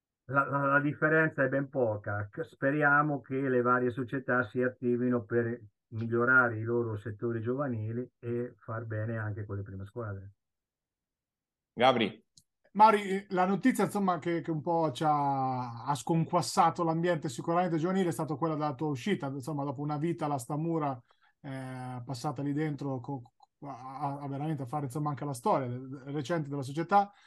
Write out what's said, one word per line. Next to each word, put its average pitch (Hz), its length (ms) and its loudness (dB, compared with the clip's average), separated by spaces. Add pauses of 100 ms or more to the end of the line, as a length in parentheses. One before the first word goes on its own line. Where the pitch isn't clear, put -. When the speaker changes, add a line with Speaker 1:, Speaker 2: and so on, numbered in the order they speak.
(260)
Speaker 1:
la, 139 220 0
la, 139 180 0
la 139 140 4
differenza 156 640 2
è 131 60 2
ben 135 180 0
poca. 104 640 -2
C-, 165 140 -8
speriamo 143 760 2
che 135 280 -2
le 123 120 4
varie 123 300 4
società 127 580 -2
si 127 120 -2
attivino 123 640 2
per 117 360 0 (340)
migliorare 117 640 4
i 110 60 -4
loro 113 340 0
settori 113 440 -6
giovanili 120 680 -4 (120)
e 120 400 -6
far 113 260 -8
bene 110 320 -4
anche 107 280 -4
con 101 100 -8
le 98 80 -6
prime 95 220 -10
squadre. 101 480 -10 (1400)
Speaker 2:
Gabri. 117 480 4 (520)
Speaker 3:
Mari, 202 560 6
la 185 160 2
notizia, 196 400 4
insomma, 185 320 0
che, 170 240 -2
che - 80 -6
un 156 120 -2
po' 165 300 2
ci 131 120 -4
ha, 131 840 0
ha 143 100 0
sconquassato 170 880 2
l'ambiente 165 460 0
sicuramente 170 480 0
giovanile 185 320 2
è - 20 0
stata 156 240 -2
quella 160 200 -2
della 151 180 -2
tua 156 140 -4
uscita, 147 400 -2
insomma, 139 360 -6
dopo 139 180 -4
una 147 160 -2
vita 165 280 -2
alla 147 140 -2
Stamura, 151 600 -2 (420)
eh, 131 600 -8
passata 131 380 -6
lì 143 120 -2
dentro 143 460 -2
co-, 123 340 -10 (280)
a, 139 600 -8
a 143 60 -8
veramente 139 360 -4
a - 20 -10
fare, 143 200 -4
insomma, 147 240 -4
anche 147 160 -4
la 143 80 -4
storia 143 340 0 (380)
recente 147 440 -2
della 143 140 -4
società. 165 480 2 (160)